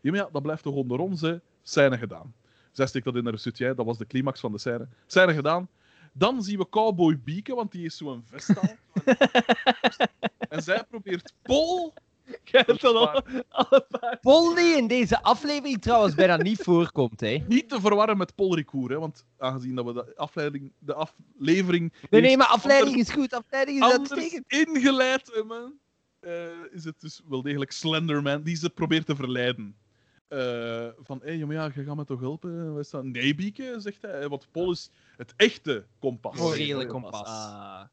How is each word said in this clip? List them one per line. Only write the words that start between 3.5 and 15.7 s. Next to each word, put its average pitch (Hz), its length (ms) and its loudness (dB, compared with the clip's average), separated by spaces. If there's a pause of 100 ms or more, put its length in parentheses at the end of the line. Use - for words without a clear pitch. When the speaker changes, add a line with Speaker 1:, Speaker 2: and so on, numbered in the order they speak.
Speaker 1:
dat 123 100 -4
was 113 120 -4
de 110 100 -10
climax 131 320 -4
van 117 120 -6
de 104 60 -8
scène. 120 300 -6 (200)
Scène 185 260 6
gedaan. 156 340 -2 (460)
Dan 214 300 0
zien 202 140 -4
we 185 120 -4
Cowboy 180 500 2
Bieke, 170 360 -8
want 233 160 -6
die 175 140 -10
is 160 120 -10
zo'n 131 280 -10
vest - 340 0
aan. 190 180 -2 (260)
Speaker 2:
<laughs> 262 140 4 (1300)
Speaker 1:
En 151 140 -8
zij 190 260 -2
probeert 196 520 -10
Paul 330 520 0 (500)
Speaker 2:
Jij 254 220 6
hebt - 160 2
dat 240 140 4
al, 226 100 6
Speaker 1:
Waar? 254 440 -4
Speaker 2:
allebei. 247 720 2
Speaker 3:
Paul, 330 340 6
die 339 220 4
in 240 100 2
deze 233 360 2
aflevering 269 580 0